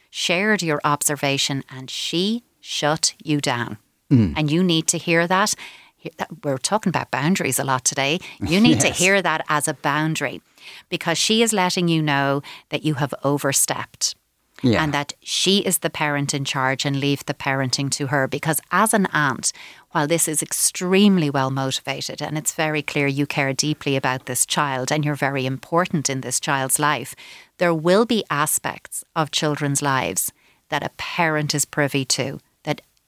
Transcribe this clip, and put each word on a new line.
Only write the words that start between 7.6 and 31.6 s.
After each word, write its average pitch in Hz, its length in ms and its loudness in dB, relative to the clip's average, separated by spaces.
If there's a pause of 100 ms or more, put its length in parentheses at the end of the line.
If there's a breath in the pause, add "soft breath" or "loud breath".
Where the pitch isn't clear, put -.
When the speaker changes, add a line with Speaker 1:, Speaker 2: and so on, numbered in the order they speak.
Speaker 1:
lot 131 200 0
today. 139 340 0 (220 loud breath)
You 165 200 2
need 247 200 6
to 185 80 4
Speaker 2:
<laughs> 131 40 -2
Yes. - 60 -6
Speaker 1:
hear 190 240 4
that 160 260 0
as 147 180 0
a 156 80 -2
boundary, 147 680 -2 (480 loud breath)
because 170 260 0
she 220 260 2
is 226 100 2
letting 180 360 2
you 160 140 2
know 139 400 2 (260 loud breath)
that 135 160 -4
you 151 100 2
have 135 200 -2 (100)
overstepped. - 880 -2 (500)
Speaker 2:
Yeah. 117 200 4
Speaker 1:
And 147 100 -2
that 143 200 -4 (100)
she - 360 0
is 185 180 -2
the 160 120 -2
parent 143 440 -2
in 139 100 -4
charge 131 400 0
and 139 160 0
leave 143 260 0
the 143 80 -4
parenting 135 580 -2
to 143 160 -4
her. 139 200 2
Because 147 320 -2 (100)
as 208 240 2
an 196 120 4
aunt, - 460 0 (380 loud breath)
while 156 160 0
this 165 220 0
is 151 120 -2
extremely 190 880 4
well 135 200 2
motivated 135 720 -4
and 147 160 -4
it's - 140 -4
very 156 280 0
clear 143 280 0
you 139 180 0
care 135 260 0
deeply 147 440 -2
about 131 300 -2
this 123 200 -2
child 135 460 0
and 151 120 0
you're 147 120 0
very 135 300 -2
important 160 600 -2
in 135 120 -4
this 127 180 -4
child's 135 400 0
life, 147 380 0 (420 loud breath)
there 175 160 4
will 180 320 4
be 220 240 0
aspects - 720 -4 (140)
of 156 160 0
children's 143 500 0
lives 131 500 -2 (360)
that 147 160 -2
a - 120 -4
parent 156 600 -2
is 139 80 0